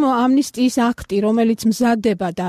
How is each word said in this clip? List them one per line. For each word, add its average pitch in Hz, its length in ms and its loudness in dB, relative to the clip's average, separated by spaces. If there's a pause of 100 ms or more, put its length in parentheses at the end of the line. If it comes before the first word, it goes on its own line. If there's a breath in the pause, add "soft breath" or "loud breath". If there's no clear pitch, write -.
ამნისტიის 254 760 0
აქტი, 233 400 -2
რომელიც 226 460 0
მზადდება 220 640 0
და 180 200 -6